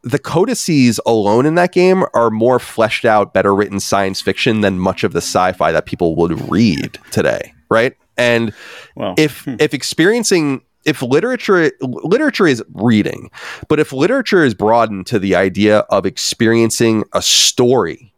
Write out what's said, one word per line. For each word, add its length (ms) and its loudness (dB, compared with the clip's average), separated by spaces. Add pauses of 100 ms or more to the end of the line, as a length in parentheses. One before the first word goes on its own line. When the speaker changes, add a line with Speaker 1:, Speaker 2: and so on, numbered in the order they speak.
Speaker 1:
the 160 -4
codices 840 0
alone 400 2
in 100 0
that 180 2
game 400 2
are 160 2
more 300 2
fleshed 440 -2
out, 300 2
better 200 2
written 260 -2
science 420 -2
fiction 400 -2
than 180 0
much 240 -2
of 80 -2
the 100 -4
sci-fi 520 0
that 120 -2
people 300 -2
would 340 -2
read 480 0 (140)
today, 420 -4 (160)
right? 260 0 (220)
And 360 0 (420)
Speaker 2:
Well, 220 -8
Speaker 1:
if, 260 -2
Speaker 2:
hmm. 160 -10
Speaker 1:
if 140 0
experiencing, 880 -2 (240)
if 160 -2
literature, 720 0 (100)
literature 680 -2
is 160 0 (100)
reading, 560 0 (380)
but 140 0
if 100 -4
literature 540 0
is 80 2
broadened 540 0
to 120 -2
the 160 0
idea 440 2 (100)
of 160 0
experiencing 1000 0 (100)
a 80 -2
story 960 0